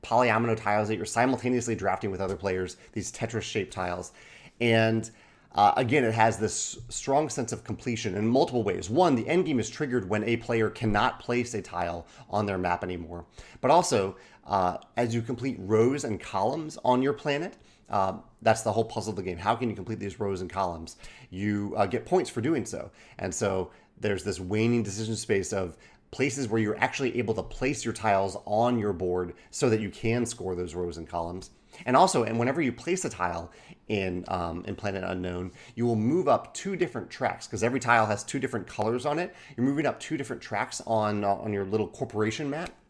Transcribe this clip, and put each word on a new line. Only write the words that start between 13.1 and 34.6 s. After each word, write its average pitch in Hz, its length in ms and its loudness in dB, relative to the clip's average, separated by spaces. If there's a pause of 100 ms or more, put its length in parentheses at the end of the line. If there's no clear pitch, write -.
But 127 100 2
also, 127 460 4 (300)
uh, 90 320 2 (180)
as 117 180 0
you 117 80 0
complete 120 380 -4
rows 110 440 4
and 107 160 -4
columns 147 640 -2
on 127 180 4
your 139 100 2
planet, 147 440 -4 (320)
uh, 95 260 2 (280)
that's 110 200 4
the 107 100 0
whole 110 120 2
puzzle 107 260 -6
of 92 60 -6
the 95 60 -6
game. 87 160 -4
How 101 160 0
can 117 160 -2
you 92 60 -4
complete 95 240 -8
these 98 180 -8
rows 98 220 -2
and 90 100 -6
columns? 87 460 -4 (340)
You, 101 460 -2
uh, 104 100 4
get 110 180 -4
points 175 240 2
for - 120 -4
doing 135 240 0
so. - 260 -10 (280)
And 92 140 -4
so 95 380 0 (280)
there's 101 260 -2
this 95 160 -4
waning 110 420 2
decision 107 320 -4
space 98 380 0
of 92 240 -2 (340)
places 131 380 -2
where 113 120 2
you're 104 180 0
actually 131 400 0
able 110 160 0
to 110 100 -2
place - 400 -4
your 113 100 -2
tiles 98 500 2
on 117 340 2
your 104 140 0
board 90 420 -2 (160)
so 131 200 2
that 110 100 4
you 101 100 -4
can 117 360 0
score 92 300 -4
those 87 180 -4
rows 87 220 -4
and 80 120 -10
columns. 87 420 -6 (340)
And 127 120 4
also, 160 280 6
and 113 140 0
whenever 131 220 0
you 127 120 0
place 180 320 -2
a 110 60 -2
tile 87 420 -4 (360)
in, 92 400 -2
um, 87 380 -4